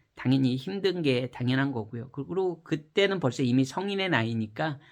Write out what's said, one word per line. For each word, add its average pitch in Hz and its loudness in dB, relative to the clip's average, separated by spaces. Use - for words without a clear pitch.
당연히 131 2
힘든 185 -2
게 127 2
당연한 131 0
거고요. 113 -8
그리고 170 -4
그때는 190 0
벌써 135 0
이미 127 4
성인의 190 -2
나이니까 117 0